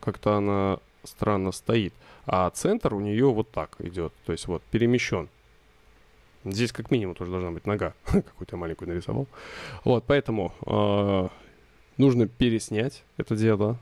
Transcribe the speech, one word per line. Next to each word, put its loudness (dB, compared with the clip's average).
Как-то 0
она 2
странно 0
стоит. 0
А 2
центр -2
у -2
неё 2
вот -2
так -8
идёт. -6
То -4
есть -8
вот -4
перемещён. 0
Здесь -2
как -6
минимум 0
тоже -8
должна -4
быть -8
нога. -2
<laughs> -16
Какую-то -2
я -8
маленькую -8
нарисовал. -4
Вот, 2
поэтому, 0
а, 2
нужно 6
переснять -2
это -2
дело. 2